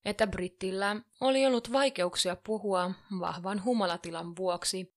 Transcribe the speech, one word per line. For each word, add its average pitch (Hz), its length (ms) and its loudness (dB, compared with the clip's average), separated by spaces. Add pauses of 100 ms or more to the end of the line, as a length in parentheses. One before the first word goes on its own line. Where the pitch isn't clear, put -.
että 208 220 2
Britillä 190 680 -2 (240)
oli 269 260 6
ollut 240 260 2
vaikeuksia 185 640 2
puhua 196 540 0 (300)
vahvan 175 440 -4
humalatilan 175 720 -2
vuoksi 180 600 -2